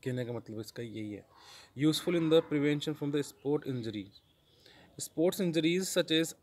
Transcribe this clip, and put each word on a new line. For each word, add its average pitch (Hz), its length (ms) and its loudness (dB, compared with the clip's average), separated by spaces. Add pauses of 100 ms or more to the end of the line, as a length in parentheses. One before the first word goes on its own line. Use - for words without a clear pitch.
कहने 123 220 -2
का 120 80 -6
मतलब 113 260 -8
इसका 120 240 -10
यही 107 280 -8
है, 101 140 -12 (540)
useful 156 360 2
in 165 140 2
the 160 120 8 (120)
prevention 147 460 0
from 143 160 -2
the 143 160 0
sport 147 420 -2
injury। 110 320 -6 (960)
Sports 180 400 0
injuries 170 560 2
such 165 240 2
as 165 220 -2